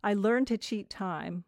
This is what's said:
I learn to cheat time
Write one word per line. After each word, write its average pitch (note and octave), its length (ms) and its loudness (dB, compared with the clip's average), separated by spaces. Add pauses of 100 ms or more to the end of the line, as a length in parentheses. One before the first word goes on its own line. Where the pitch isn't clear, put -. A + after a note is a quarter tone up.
I G#3 100 4
learn A3 300 4
to A#3 120 0
cheat G#3 320 -6
time F3 600 -6